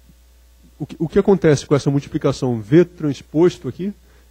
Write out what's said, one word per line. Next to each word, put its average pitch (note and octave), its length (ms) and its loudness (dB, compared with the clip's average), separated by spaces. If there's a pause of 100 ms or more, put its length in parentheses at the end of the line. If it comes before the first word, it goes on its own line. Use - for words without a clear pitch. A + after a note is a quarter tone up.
(800)
O D3 80 -10
que, - 120 -20
o E3+ 100 -4
que G3+ 100 0
acontece F3 480 2
com D#3+ 80 0
essa C#3+ 160 0
multiplicação C#3 720 -4
V D3+ 220 4
transposto D#3 840 -4
aqui F3+ 240 -10 (380)